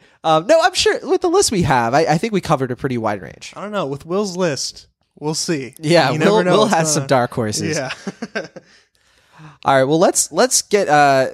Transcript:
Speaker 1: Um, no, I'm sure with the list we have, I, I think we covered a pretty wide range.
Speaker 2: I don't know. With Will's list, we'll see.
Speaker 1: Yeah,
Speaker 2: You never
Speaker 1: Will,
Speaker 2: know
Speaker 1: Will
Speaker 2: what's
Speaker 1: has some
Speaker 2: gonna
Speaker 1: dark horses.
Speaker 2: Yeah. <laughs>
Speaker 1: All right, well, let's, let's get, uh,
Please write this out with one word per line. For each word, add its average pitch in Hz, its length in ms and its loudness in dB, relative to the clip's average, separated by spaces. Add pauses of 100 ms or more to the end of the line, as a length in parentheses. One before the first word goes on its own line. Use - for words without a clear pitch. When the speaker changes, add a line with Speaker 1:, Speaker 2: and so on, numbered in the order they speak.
(240)
Speaker 1:
Um, 160 220 2
no, 320 160 4
I'm 370 100 2
sure - 340 -2
with 349 140 0
the 370 80 0
list 359 240 2
we 180 120 0
have, 123 280 2
I, 151 140 4
I 156 120 2
think 220 140 -4
we 185 80 0
covered 135 300 -2
a 123 60 -6
pretty 131 200 -4
wide 107 240 -4
range. - 340 -18
Speaker 2:
I 151 60 -16
don't 208 120 -12
know. 190 140 -4
With 139 200 -10
Will's 190 280 -4
list, 175 520 -6 (300)
we'll 151 180 -6
see. 139 460 -6
Speaker 1:
Yeah, 156 320 4
Speaker 2:
You 139 60 -2
never 175 120 4
Speaker 1:
Will, 202 140 4
Speaker 2:
know 180 80 0
Speaker 1:
Will 196 80 4
Speaker 2:
what's 202 120 2
Speaker 1:
has 160 220 0
some 151 80 -2
Speaker 2:
gonna 131 60 -8
Speaker 1:
dark 127 240 2
horses. 110 440 -4
Speaker 2:
Yeah. 131 140 -6 (440)
<laughs> 180 120 -8 (1200)
Speaker 1:
All 135 100 2
right, 135 100 4
well, 151 140 0
let's, - 340 0
let's - 300 0
get, 196 260 -2
uh, 143 460 4